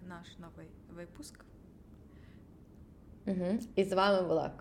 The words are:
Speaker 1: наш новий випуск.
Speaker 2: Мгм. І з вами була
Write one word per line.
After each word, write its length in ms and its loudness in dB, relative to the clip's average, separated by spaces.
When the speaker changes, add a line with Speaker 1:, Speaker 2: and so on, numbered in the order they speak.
Speaker 1:
наш 300 -16
новий 280 -18
випуск. 500 -16
Speaker 2:
Мгм. 340 0
І 80 6
з 100 0
вами 340 6
була 340 2